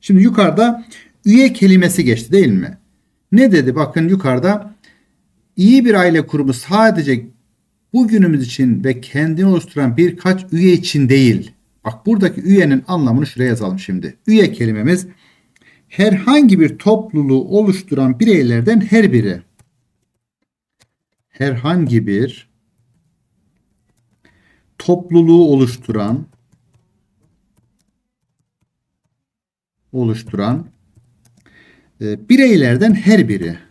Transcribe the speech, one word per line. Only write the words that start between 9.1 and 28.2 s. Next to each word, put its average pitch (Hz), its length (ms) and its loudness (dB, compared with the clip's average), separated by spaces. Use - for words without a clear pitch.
oluşturan 143 500 -2
birkaç 180 560 -2
üye 180 200 2
için 143 360 -2
değil. 127 440 0
Bak - 220 -10
buradaki 202 340 -2
üyenin 156 480 0
anlamını 143 380 -2
şuraya 127 220 -6
yazalım 104 300 -6
şimdi. 90 380 -10
Üye 214 260 2
kelimemiz 117 540 -4
herhangi 202 720 2
bir 151 180 0
topluluğu 151 680 -2
oluşturan 185 760 -2
bireylerden 175 600 2
her 214 320 2
biri. 101 300 -2
Herhangi 131 800 -4
bir 104 420 -6
topluluğu 170 680 2
oluşturan, 120 800 -2